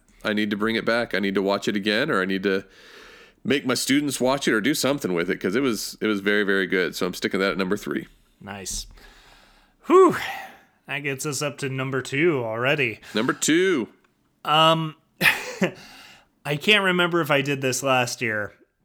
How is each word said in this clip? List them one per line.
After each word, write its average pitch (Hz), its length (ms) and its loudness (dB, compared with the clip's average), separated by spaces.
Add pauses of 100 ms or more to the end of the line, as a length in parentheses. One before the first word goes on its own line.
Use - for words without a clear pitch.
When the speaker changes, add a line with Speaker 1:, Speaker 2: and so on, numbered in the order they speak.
(240)
Speaker 1:
I 107 100 0
need 104 180 0
to 107 60 -2
bring 110 180 -2
it 110 100 -4
back. 117 280 0
I 95 60 0
need 98 160 0
to 101 60 0
watch 98 260 0
it 110 80 0
again, 107 340 0
or 107 120 0
I 92 40 0
need 95 180 -2
to 98 220 0 (800)
make 135 220 0
my 127 100 0
students 139 440 0
watch 131 280 0
it 156 60 2
or 107 80 2
do 135 120 2
something 135 400 -2
with 85 160 0
it, 82 100 -2
'cause 95 160 -2
it 131 60 0
was, 123 400 -4
it 107 60 -2
was 104 140 0
very, 104 220 2
very 98 240 0
good. 85 280 0
So 98 100 -4
I'm 90 80 -4
sticking 107 280 -4
that 98 100 2
at 80 60 -4
number 95 200 -2
three. - 300 -6 (340)
Speaker 2:
Nice. 98 460 -12 (1000)
Whew. 349 280 8 (720)
That 139 120 -6
gets 139 260 -4
us 143 160 -4
up 143 180 -4
to 139 100 -4
number 131 320 -4
two 139 420 0
already. 120 560 0 (140)
Speaker 1:
Number 123 200 0
two. 160 540 2 (560)
Speaker 2:
Um, 160 520 4 (120)
<laughs> - 140 -14 (1200)
I 147 120 -2
can't 202 260 4
remember 180 380 2
if 156 100 0
I 143 100 4
did 139 200 -2
this 127 220 -2
last 127 380 0
year, 107 320 -4 (320)